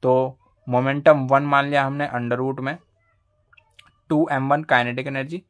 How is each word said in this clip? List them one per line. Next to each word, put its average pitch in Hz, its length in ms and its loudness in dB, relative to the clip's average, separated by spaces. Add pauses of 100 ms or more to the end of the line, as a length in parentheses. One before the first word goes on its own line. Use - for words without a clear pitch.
तो 131 360 0 (280)
मोमेंटम 135 600 2
वन 139 160 4
मान 143 220 2
लिया 143 180 0
हमने 143 260 -4
under 120 280 -4
root 135 220 -4
में 135 160 -6 (1300)
टू 156 220 2
एम 135 180 -2
वन 147 160 0
kinetic 123 420 0
energy 139 400 -8